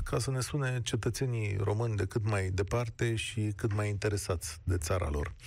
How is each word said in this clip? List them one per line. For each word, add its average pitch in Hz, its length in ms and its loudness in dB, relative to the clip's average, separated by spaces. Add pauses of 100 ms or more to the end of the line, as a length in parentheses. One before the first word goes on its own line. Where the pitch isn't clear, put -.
ca - 160 0
să 123 120 0
ne 131 80 0
sune 127 440 0
cetățenii 113 760 0
români 107 360 2
de 98 100 0
cât 107 240 0
mai 98 200 2
departe 113 680 0
și 107 400 -2
cât 104 180 0
mai 104 160 2
interesați 101 760 -2
de 90 140 2
țara 87 320 0
lor. 73 260 -2 (120)